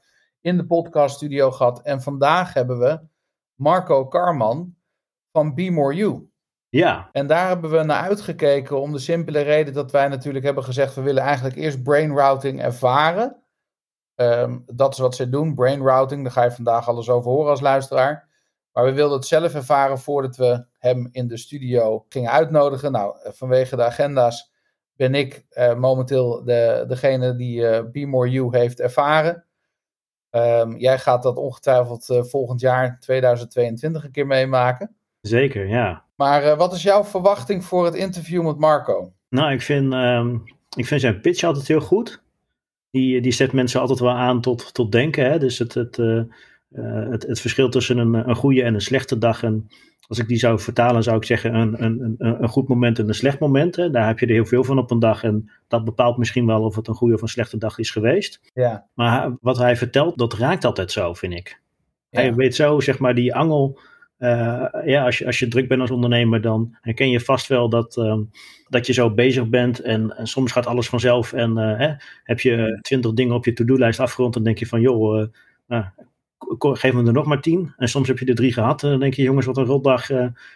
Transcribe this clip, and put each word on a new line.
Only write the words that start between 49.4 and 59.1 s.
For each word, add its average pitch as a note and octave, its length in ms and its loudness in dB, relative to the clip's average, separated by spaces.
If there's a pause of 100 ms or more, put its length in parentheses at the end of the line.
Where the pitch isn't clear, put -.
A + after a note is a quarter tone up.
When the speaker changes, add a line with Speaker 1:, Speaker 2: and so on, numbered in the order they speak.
Speaker 2:
En A2 240 -2 (400)
als A2 120 -8
ik A2 100 -4
die A#2 100 0
zou A#2 220 2
vertalen, A#2 420 2
zou A2+ 140 0
ik A2 80 -2
zeggen A#2 300 0
een, A2+ 300 0
een, A2+ 340 -2
een, A2+ 240 -2
een A#2 60 0
goed C3+ 200 0
moment B2 300 2
en G#2 100 0
een G#2+ 60 -2
slecht C#3 240 0
moment, D3+ 380 2
hè. F3 140 0
Daar A#2 160 2
heb A2+ 120 0
je B2+ 80 2
er A2+ 60 2
heel A2+ 120 4
veel B2 200 2
van C3+ 140 0
op B2+ 120 -2
een A#2 80 2
dag. A2+ 240 2
En A2 280 -2 (180)
dat A2+ 160 -2
bepaalt A#2+ 340 0
misschien A#2+ 280 0
wel A2 160 2
of G#2+ 140 -2
het A2 120 -6
een A2 60 -4
goede A#2 200 2
of G#2 80 -2
een A2+ 60 -6
slechte A#2 300 -6
dag G#2+ 200 -6
is A2 120 -6
geweest. C3 500 -2 (140)
Speaker 1:
Ja. A#2+ 400 -2
Speaker 2:
Maar A#2+ 260 2